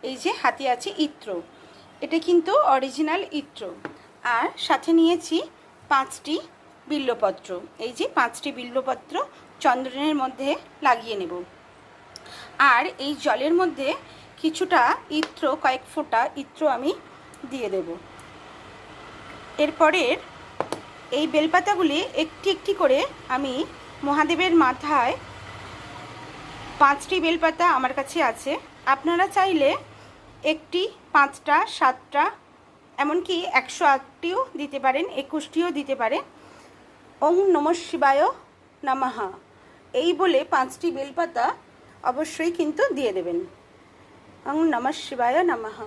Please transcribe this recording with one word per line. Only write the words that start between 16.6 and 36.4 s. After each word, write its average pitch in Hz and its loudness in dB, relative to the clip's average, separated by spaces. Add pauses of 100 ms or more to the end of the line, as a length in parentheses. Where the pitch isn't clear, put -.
আমি 277 -2 (600)
দিয়ে 240 -6
দেব। 185 -4 (1700)
এরপরের 320 2 (1000)
এই 302 2
বেলপাতাগুলি 330 2 (240)
একটি - -6
একটি - -4
করে 285 4 (300)
আমি 262 -2 (500)
মহাদেবের 320 2 (100)
মাথায়, 262 0 (1600)
পাঁচটি 285 4
বেলপাতা 330 2 (120)
আমার 262 0
কাছে 277 -4
আছে, 247 -2 (420)
আপনারা 339 2
চাইলে 370 2 (720)
একটি, 311 -2 (300)
পাঁচটা, 285 2 (200)
সাতটা, 285 2 (760)
এমনকি 339 0 (240)
একশো - -4
আটটিও 311 0 (200)
দিতে 277 -8
পারেন, 269 2 (160)
একুশটিও 311 -2
দিতে 269 -4
পারেন। 240 -2 (1000)